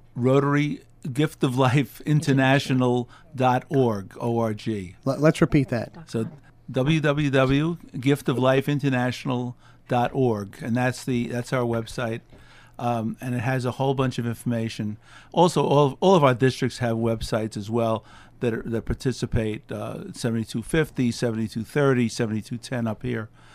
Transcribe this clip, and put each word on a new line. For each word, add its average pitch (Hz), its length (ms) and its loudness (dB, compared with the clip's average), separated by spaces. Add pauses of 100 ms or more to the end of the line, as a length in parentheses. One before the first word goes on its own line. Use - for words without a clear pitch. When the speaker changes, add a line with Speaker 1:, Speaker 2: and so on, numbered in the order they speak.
(160)
Speaker 1:
rotary 143 640 2 (300)
gift 147 320 -2
of 127 140 2
life 135 440 2
international 135 1080 2 (260)
dot 127 320 2
org, 117 540 0
O 117 180 0
R 113 140 0
G. 104 500 -6
Speaker 2:
Let, 135 160 -2
let's 151 220 4
repeat 147 260 2
that. 113 240 -4 (140)
Speaker 1:
So 113 240 -4 (420)
W 143 300 0
W 147 280 2
W 139 480 2 (220)
gift 139 300 0
of 127 80 2
life 131 320 4
international 127 880 -2 (320)
dot 120 240 2
org, 110 480 0
and 123 160 -2
that's 127 260 0
the, 123 240 -2
that's 120 240 -6
our 127 120 0
website. 117 580 -4 (580)
Um, 117 400 -2
and 123 160 -6
it 120 40 -4
has 127 260 -2
a 120 60 -2
whole 135 240 0
bunch 131 240 -2
of 117 60 -2
information. 113 720 -4 (360)
Also, 175 320 4
all, 139 340 4
all 190 160 6
of 156 80 6
our 131 120 6
districts 127 420 0
have 117 180 -2
websites 113 640 -2
as 104 120 -8
well 113 360 0 (340)
that 120 140 0
are, 117 80 -6
that 113 220 -4
participate, 117 880 -4
uh, 110 420 -10
seventy-two 113 480 -4
fifty, 139 500 0
seventy-two 113 540 -4
thirty, 135 420 2
seventy-two 110 520 -4
ten 120 280 -6
up 107 160 -8
here. 113 240 -6 (280)